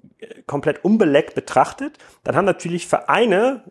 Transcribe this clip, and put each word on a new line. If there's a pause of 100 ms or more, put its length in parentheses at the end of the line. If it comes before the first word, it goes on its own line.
(460)
komplett
unbeleckt
betrachtet, (240)
dann
haben
natürlich
Vereine,